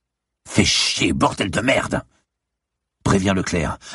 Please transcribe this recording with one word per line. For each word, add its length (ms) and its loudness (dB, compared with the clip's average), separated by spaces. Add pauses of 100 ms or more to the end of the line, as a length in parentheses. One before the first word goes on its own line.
(480)
Fais 160 2
chier, 480 0
bordel 380 0
de 100 -2
merde ! 420 0 (1000)
Préviens 320 2
Leclerc, 440 -2 (160)